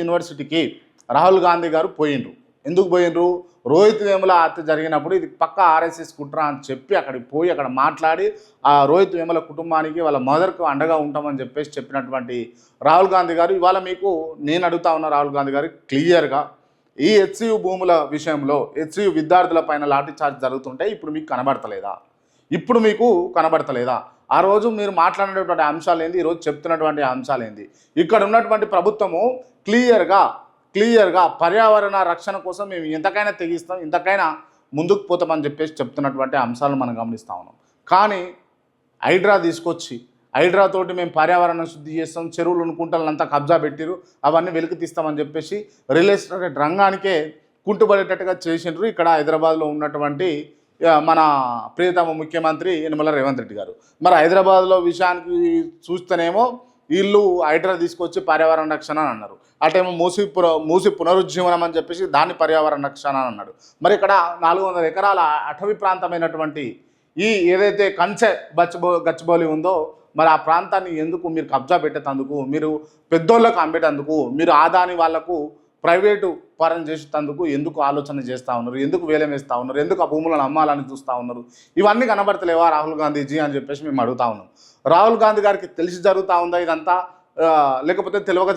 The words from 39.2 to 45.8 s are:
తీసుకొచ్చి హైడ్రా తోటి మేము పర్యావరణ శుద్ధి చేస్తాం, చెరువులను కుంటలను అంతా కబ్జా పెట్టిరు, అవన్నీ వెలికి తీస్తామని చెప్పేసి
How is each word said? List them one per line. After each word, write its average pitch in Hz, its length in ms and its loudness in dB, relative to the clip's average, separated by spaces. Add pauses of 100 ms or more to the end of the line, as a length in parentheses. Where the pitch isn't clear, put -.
తీసుకొచ్చి 165 480 -8 (380)
హైడ్రా 180 380 4
తోటి 185 260 -4
మేము 170 200 -4
పర్యావరణ 170 520 2
శుద్ధి 147 280 -16
చేస్తాం, 165 260 -8 (100)
చెరువులను 170 440 -2
కుంటలను 165 340 -4
అంతా 156 200 -2
కబ్జా 147 300 0
పెట్టిరు, 156 320 -6 (340)
అవన్నీ 165 280 2
వెలికి 165 260 -4
తీస్తామని 156 380 -6
చెప్పేసి 151 360 -8 (380)